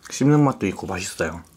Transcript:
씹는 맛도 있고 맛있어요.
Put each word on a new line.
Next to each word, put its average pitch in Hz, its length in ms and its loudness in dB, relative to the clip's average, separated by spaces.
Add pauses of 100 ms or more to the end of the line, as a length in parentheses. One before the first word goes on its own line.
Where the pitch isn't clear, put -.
(100)
씹는 147 340 4
맛도 127 220 0
있고 92 200 -4
맛있어요. 87 560 -6 (140)